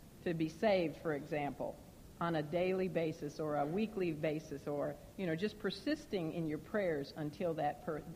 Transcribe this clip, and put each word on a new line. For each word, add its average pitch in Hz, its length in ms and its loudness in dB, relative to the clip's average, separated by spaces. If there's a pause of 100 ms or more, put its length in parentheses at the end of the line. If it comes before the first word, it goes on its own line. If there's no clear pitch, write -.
(260)
to 180 80 2
be 160 160 2
saved, 185 520 4
for 160 120 2
example, 139 640 -2 (420)
on 170 160 2
a 156 60 4
daily 180 480 2
basis 160 500 0
or 151 180 2
a 147 80 4
weekly 190 460 2
basis 151 560 -2
or, 147 280 0 (200)
you 196 100 -2
know, 160 120 2
just 208 200 -2
persisting 196 760 -2
in 160 160 0
your 151 80 0
prayers 160 580 0
until 165 380 0
that 151 320 0
per-, 156 160 -2 (140)